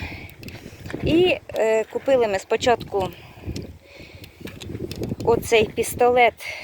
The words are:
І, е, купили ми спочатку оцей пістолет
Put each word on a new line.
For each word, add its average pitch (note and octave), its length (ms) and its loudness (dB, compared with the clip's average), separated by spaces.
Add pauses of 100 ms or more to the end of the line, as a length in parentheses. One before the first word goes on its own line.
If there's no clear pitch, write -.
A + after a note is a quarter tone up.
(1040)
І, E4+ 340 4 (200)
е, A3 260 2
купили A#3+ 440 2
ми F#3+ 120 0
спочатку A3 680 0 (2250)
оцей A3 520 4
пістолет A#3+ 580 4 (300)